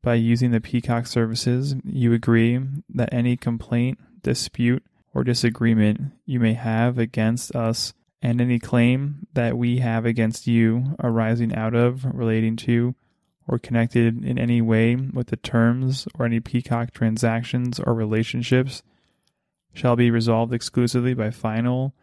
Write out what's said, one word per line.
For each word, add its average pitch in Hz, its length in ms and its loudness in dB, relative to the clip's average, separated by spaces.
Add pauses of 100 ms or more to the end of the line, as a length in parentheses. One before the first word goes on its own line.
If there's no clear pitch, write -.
by 120 140 0
using 117 340 2
the 113 100 2
Peacock 117 460 -2
services, 123 760 -2
you 120 300 0
agree 117 480 4 (300)
that 123 240 -2
any 120 240 0
complaint, 120 600 -2 (240)
dispute, 123 640 -2 (300)
or 131 100 -2
disagreement 113 880 0 (140)
you 127 120 -2
may 113 140 2
have 117 460 0
against 117 580 -2
us 113 380 -4 (260)
and 120 220 0
any 123 160 2
claim 131 760 0
that 120 240 0
we 120 220 0
have 113 260 -2
against 113 420 0
you 117 560 2
arising 113 520 0
out 113 200 -2
of, 123 300 2
relating 113 520 0
to, 120 380 0 (540)
or - 100 -2
connected 117 640 0
in 127 160 -4
any 120 220 2
way 113 340 2
with 131 340 -6
the - 100 -6
terms 127 680 0 (120)
or 123 80 0
any 117 140 0
Peacock 117 520 -4
transactions 120 880 -2
or 123 140 0
relationships 117 880 0 (880)
shall 123 240 2
be 120 140 4
resolved 117 420 2
exclusively 123 640 0
by 110 160 -2
final, 123 720 -2